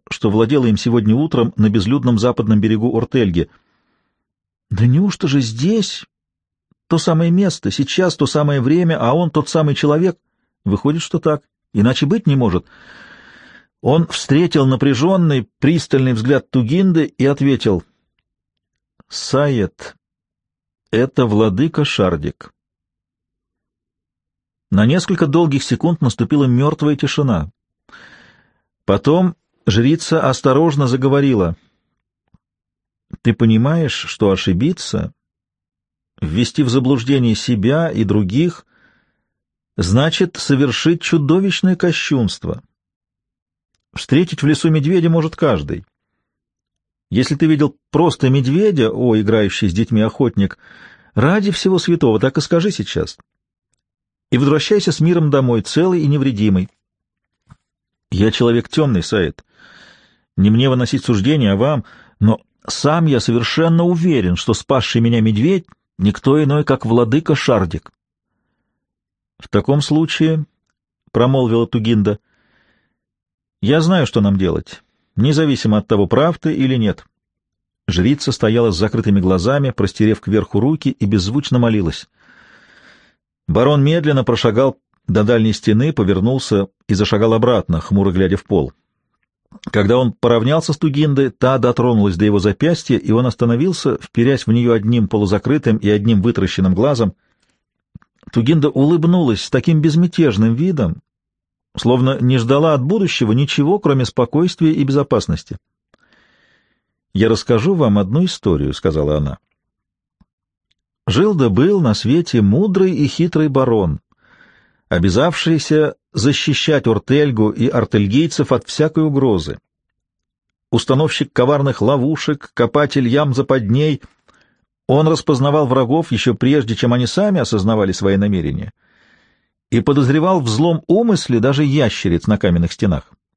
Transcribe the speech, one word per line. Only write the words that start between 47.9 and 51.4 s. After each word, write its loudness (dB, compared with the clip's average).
просто 0
медведя, 0
о, 0
играющий 0
с -4
детьми 0
охотник, -2
ради 0